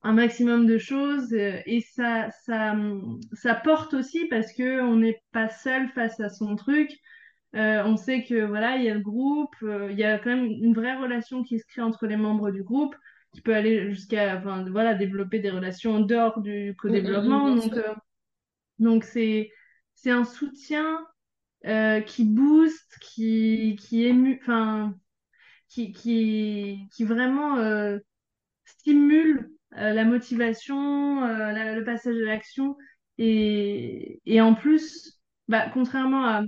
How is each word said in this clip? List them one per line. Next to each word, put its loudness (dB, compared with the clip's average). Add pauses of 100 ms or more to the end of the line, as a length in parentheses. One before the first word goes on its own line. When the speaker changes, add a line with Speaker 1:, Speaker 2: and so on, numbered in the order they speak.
Speaker 1:
un 2
maximum 4
de 6
choses, -2
euh, -2
et -2
ça, -4 (160)
ça, -2
hum, -6 (140)
ça -2
porte 0
aussi -4
parce -4
que -2
on 2
n'est 2 (100)
pas -4
seul -4
face -6
à -6
son -6
truc. 0 (640)
Euh, 0
on 2
sait -2
que, 0
voilà, -2
il 0
y 2
a -2
le -2
groupe, -2
euh, -6
il -6
y 0
a 0
quand -4
même 0
une 2
vraie -2
relation -6
qui -4
se -12
crée -10
entre -4
les -2
membres 0
du -8
groupe, -2 (380)
qui -20
peut 0
aller 0
jusqu'à, -2
enfin, -8
voilà, 0
développer -4
des -4
relations -4
en 2
dehors 2
du -8
co-développement. 0
Speaker 2:
Mm, 2
mm, 2
mm, -
bien 4
Speaker 1:
Donc, -2
Speaker 2:
sûr. -
Speaker 1:
euh, -4 (880)
donc 4
c'est, -2 (460)
c'est -2
un 2
soutien, -6 (640)
euh, 2
qui -2
booste, 4
qui, 0
qui 0
ému-, 4
enfin, -2 (720)
qui, -8
qui, -2 (160)
qui -2
vraiment, 0
euh, -2 (680)
stimule, 4 (260)
euh, 0
la 2
motivation, 0
euh, -4
la, -6
le -4
passage -4
à -2
l'action. -4 (400)
Et, -2
et 6
en 8
plus, 0 (260)
bah, 0
contrairement 0
à 0